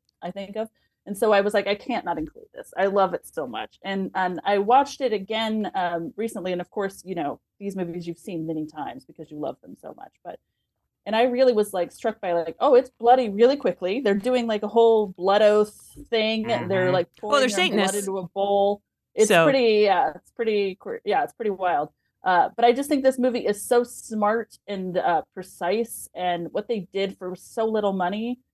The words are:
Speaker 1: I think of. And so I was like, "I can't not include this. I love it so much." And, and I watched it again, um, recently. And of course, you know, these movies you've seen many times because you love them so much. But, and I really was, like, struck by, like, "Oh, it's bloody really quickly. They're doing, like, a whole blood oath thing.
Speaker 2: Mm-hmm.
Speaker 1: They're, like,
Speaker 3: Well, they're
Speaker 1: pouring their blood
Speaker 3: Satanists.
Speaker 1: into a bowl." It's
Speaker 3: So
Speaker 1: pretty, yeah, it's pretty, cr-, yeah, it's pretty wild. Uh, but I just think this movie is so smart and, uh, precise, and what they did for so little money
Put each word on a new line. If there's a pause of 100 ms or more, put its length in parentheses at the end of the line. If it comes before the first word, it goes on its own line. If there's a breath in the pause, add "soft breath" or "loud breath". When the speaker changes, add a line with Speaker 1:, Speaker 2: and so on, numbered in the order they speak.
(220)
Speaker 1:
I
think
of. (380)
And
so
I
was
like,
"I
can't
not
include
this.
I
love
it
so
much."
And,
and
I
watched
it
again,
um,
recently.
And
of
course,
you
know, (200)
these
movies
you've
seen
many
times
because
you
love
them
so
much. (120)
But, (680)
and
I
really
was,
like,
struck
by,
like,
"Oh,
it's
bloody
really
quickly.
They're
doing,
like,
a
whole
blood
oath (380)
thing.
Speaker 2:
Mm-hmm.
Speaker 1:
They're,
like, (160)
Speaker 3:
Well,
they're
Speaker 1:
pouring
their (220)
blood
Speaker 3:
Satanists.
Speaker 1:
into
a
bowl." (320)
It's
Speaker 3:
So
Speaker 1:
pretty,
yeah,
it's
pretty,
cr-,
yeah,
it's
pretty
wild. (340)
Uh,
but
I
just
think
this
movie
is
so
smart (100)
and,
uh, (100)
precise,
and
what
they
did
for
so
little
money (140)